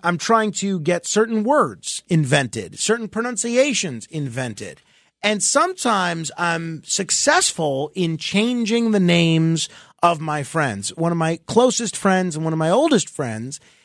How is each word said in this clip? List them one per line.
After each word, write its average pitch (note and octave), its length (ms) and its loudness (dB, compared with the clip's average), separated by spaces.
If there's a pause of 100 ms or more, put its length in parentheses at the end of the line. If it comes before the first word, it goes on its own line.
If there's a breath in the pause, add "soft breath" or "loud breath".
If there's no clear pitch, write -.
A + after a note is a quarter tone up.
I'm F3 120 2
trying A3 360 2
to F#3+ 260 -2
get E3+ 260 0
certain A3 380 0
words A3 640 0
invented, C3+ 720 0
certain A3 300 -2
pronunciations A#3 1000 -2
invented. B2 680 -8 (420 soft breath)
And G#3 220 0
sometimes G3+ 920 0
I'm E3 480 -4
successful E3 1120 0
in E3 220 0
changing A#3 760 0
the G#3 80 4
names E3 680 4 (360 loud breath)
of E3+ 180 2
my D3+ 220 -4
friends. A#2+ 520 -4
One E3 160 0
of E3+ 60 0
my E3 300 0
closest A#3+ 500 2
friends F#3 380 0
and D#3 80 -4
one D#3+ 100 -2
of D#3+ 60 0
my D#3+ 100 2
oldest C4 400 2
friends, A#2+ 500 -8 (240 soft breath)